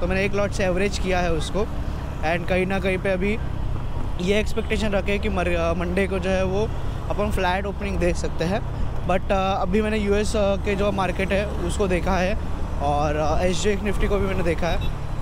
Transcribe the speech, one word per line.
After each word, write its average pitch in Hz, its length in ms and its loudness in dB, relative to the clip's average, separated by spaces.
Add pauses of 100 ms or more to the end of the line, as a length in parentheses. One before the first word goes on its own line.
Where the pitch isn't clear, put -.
तो 180 60 2
मैंने 185 180 2
एक 196 100 0
lot 202 160 2
से 208 140 0
average 185 340 0
किया 180 220 0
है 165 120 2
उसको 175 340 0 (600)
and 175 220 0
कहीं 185 180 2
ना 190 140 0
कहीं 185 180 0
पे 196 120 -2
अभी 196 280 0 (840)
ये 202 200 2
expectation 214 480 0
रखे 202 300 0
कि 214 100 -2
मर-, 180 200 0
अ, 170 260 0
Monday 175 320 0
को 190 120 -2
जो 185 120 -2
है 190 140 2
वो 185 240 0 (420)
अपन 202 200 0
flat 190 360 0
opening 196 320 -4
देख 175 180 2
सकते 160 280 -2
हैं। 190 180 0 (460)
But, 185 240 0
अ, 190 300 2
अभी 196 200 2
मैंने 214 160 0
यूएस, 202 380 2
अ, 202 200 2
के 202 180 -2
जो 202 180 0
market 190 400 -2
है 202 140 0
उसको 185 420 -2
देखा 180 280 0
है 180 220 0 (440)
और, 147 340 0
अ, 151 280 2
एसजीएक्स 190 380 2
निफ्टी 208 240 0
को 196 120 2
भी 196 80 2
मैंने 185 160 0
देखा 170 240 0
है, 180 120 0 (420)